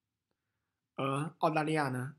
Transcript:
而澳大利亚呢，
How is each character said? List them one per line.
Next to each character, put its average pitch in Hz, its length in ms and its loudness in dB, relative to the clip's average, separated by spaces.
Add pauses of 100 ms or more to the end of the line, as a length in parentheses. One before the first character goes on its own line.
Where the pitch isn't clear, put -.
(960)
而 139 440 -2
澳 170 100 2
大 156 140 2
利 156 100 0
亚 147 160 2
呢， 127 300 -4